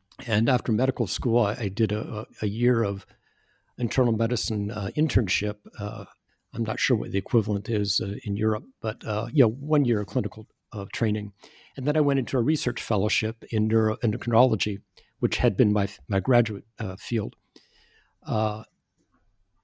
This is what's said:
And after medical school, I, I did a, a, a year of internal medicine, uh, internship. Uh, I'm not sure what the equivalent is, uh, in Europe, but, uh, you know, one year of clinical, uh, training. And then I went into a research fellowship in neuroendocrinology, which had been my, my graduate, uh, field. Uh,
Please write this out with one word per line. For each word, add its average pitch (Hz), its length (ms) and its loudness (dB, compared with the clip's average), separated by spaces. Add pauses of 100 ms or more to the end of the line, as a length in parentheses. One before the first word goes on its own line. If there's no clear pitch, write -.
(260)
And 113 220 2
after 123 240 2
medical 123 340 0
school, 117 380 2
I, 101 80 0
I 110 160 -4
did 104 240 0
a, 104 80 -2
a, 110 260 -8 (160)
a 110 40 -2
year 117 360 2
of 101 240 -4 (720)
internal 120 340 2
medicine, 107 580 -2
uh, 101 240 -6
internship. 110 600 0 (220)
Uh, 104 260 -8 (480)
I'm 113 120 -4
not 110 140 -4
sure 120 200 2
what 101 140 -6
the 98 60 0
equivalent 104 520 0
is, 104 300 0
uh, 101 240 -6
in 101 120 -2
Europe, 110 280 0 (180)
but, 110 240 -6
uh, 110 260 -2
you 143 100 6
know, 113 60 8
one 139 380 0
year 113 140 2
of 101 60 -6
clinical, 107 400 -4 (260)
uh, 101 200 -6
training. 104 400 -2 (440)
And 127 100 -4
then 147 100 2
I 156 40 2
went 143 180 4
into 131 180 -2
a 120 60 4
research - 400 0
fellowship 107 680 0
in 110 200 2
neuroendocrinology, 110 1120 2 (400)
which - 180 0
had 113 180 2
been 104 160 4
my, 101 160 2 (200)
my 98 120 2
graduate, 110 440 2 (140)
uh, 95 180 -6
field. 113 400 -4 (920)
Uh, 110 380 -2 (1000)